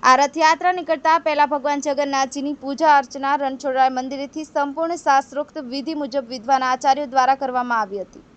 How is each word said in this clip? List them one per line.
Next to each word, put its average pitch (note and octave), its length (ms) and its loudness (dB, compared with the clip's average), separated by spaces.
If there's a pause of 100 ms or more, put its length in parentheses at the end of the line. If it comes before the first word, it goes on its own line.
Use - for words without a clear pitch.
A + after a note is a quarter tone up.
આ B3+ 200 8
રથયાત્રા D#4+ 560 2
નીકળતા D#4+ 360 0 (140)
પહેલા D4 240 2
ભગવાન C#4+ 340 -2
જગન્નાથજીની C#4 760 -2
પૂજા C#4+ 320 4
અર્ચના C#4 400 -2
રણછોડરાય C4 640 0
મંદિરેથી C#4 500 -8
સંપૂર્ણ D#4 560 -4
શાસ્ત્રોક્ત C#4+ 680 0
વિધિ C#4 320 -6
મુજબ B3+ 320 -6
વિદ્વાન B3+ 360 0
આચાર્યો C4+ 440 0
દ્વારા C4+ 300 2
કરવામાં B3 400 -2
આવી G3 180 -10
હતી. - 220 -20 (120)